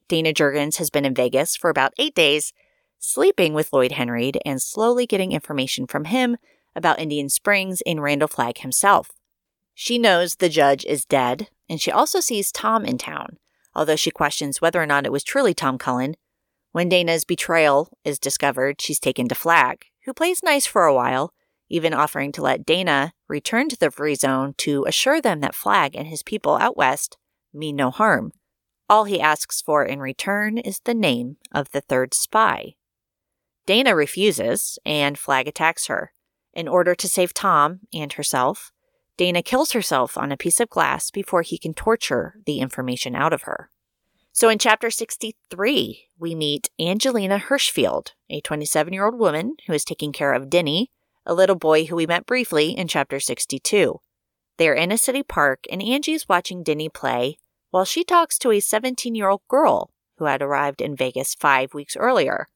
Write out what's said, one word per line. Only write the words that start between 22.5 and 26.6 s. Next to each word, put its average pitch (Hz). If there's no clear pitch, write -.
Dana 160
return 226
to 240
the 156
free 147
zone 135
to 143
assure 285
them 190
that -
Flagg 196
and 151
his 156
people 156
out 220